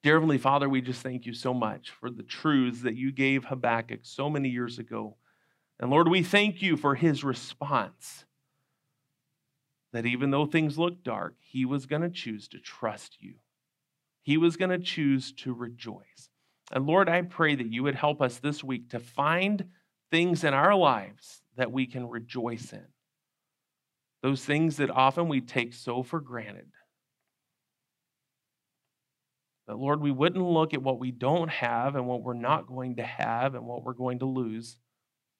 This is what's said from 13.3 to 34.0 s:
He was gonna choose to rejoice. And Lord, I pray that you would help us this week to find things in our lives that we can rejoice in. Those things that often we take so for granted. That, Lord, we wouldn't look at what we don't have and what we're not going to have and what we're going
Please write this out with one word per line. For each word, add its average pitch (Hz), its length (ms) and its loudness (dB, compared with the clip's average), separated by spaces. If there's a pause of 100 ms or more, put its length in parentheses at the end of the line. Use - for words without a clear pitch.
He 143 140 2
was 165 200 4
gonna 185 220 0
choose 143 540 0
to - 200 -8
rejoice. 120 760 -12 (400)
And 135 160 -2
Lord, 180 220 4
I 175 140 2
pray 165 320 0
that 117 180 -4
you 117 120 -4
would 139 100 0
help 147 260 0
us 123 180 0
this 147 240 -4
week 127 280 -6
to 117 100 -6
find 180 680 0 (400)
things 170 340 2
in 143 100 4
our 165 200 6
lives 113 680 0 (140)
that 120 160 0
we 131 140 0
can 123 220 -8
rejoice 120 640 -8
in. - 140 -18 (1400)
Those 135 220 0
things 147 340 0
that 143 120 0
often 135 380 2
we 139 120 0
take 120 320 -2
so 127 300 -6
for 151 180 -6
granted. 117 480 -14 (3000)
That, 107 120 -8
Lord, 143 220 0
we 143 100 2
wouldn't 170 340 2
look 160 300 2
at 131 80 -2
what 131 160 0
we 127 120 -6
don't 151 400 0
have 120 440 -2
and 127 120 -2
what 123 160 -4
we're 123 120 -6
not 123 320 0
going 127 300 -8
to 117 60 -6
have 117 520 -2
and 117 120 -10
what 120 180 -10
we're 127 80 -6
going 123 280 -4